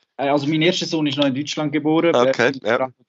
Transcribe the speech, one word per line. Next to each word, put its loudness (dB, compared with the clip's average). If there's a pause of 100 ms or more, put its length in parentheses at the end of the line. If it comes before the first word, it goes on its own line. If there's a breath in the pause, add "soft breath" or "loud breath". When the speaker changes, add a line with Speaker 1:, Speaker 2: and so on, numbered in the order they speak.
(180)
Speaker 1:
Äh, -2
also 0
mein 0
erster 0
Sohn -2
ist -4
noch 2
in 0
Deutschland -4
geboren. 2
Speaker 2:
Okay, 2 (120)
Speaker 1:
Äh, -6
Speaker 2:
ja. 0
Speaker 1:
in -8 (140)